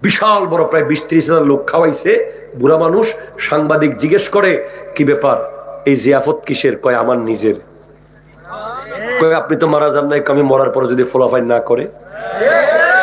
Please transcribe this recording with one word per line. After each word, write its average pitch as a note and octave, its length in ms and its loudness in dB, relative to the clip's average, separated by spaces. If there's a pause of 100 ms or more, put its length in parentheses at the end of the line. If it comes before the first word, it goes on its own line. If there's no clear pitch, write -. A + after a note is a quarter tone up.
বিশাল G#3 440 0
বড়, E3 200 0
প্রায় D#3 200 0
বিশ D3+ 220 -2
ত্রিশ D#3+ 220 2
হাজার D#3+ 160 4
লোক C#3 220 2
খাওয়াইছে, E3 640 0 (280)
বুড়া C#3+ 180 4
মানুষ। F#3+ 360 2 (260)
সাংবাদিক D3+ 580 0
জিজ্ঞেস D#3 320 0
করে, F#3+ 400 0 (260)
"কি D3 100 2
ব্যাপার, C3+ 460 0 (340)
এই C#3+ 100 4
জিয়াফত C#3 500 0
কিসের?" C3+ 320 -2
কয়, B2 180 0
"আমার A#2+ 220 0
নিজের।" A2 380 0 (1600)
কয়, D#3+ 160 4
"আপনি D#3 220 -2
তো D#3+ 100 2
মারা D3 220 2
যান C#3+ 180 0
নাই।" D3 120 0
কয়, C#3+ 140 -2
"আমি C#3+ 80 2
মরার C3+ 280 2
পরে C3 180 -2
যদি B2+ 160 2
ফলাফল B2 380 0
না A#2 180 0
করে?" A#2+ 280 -2 (1160)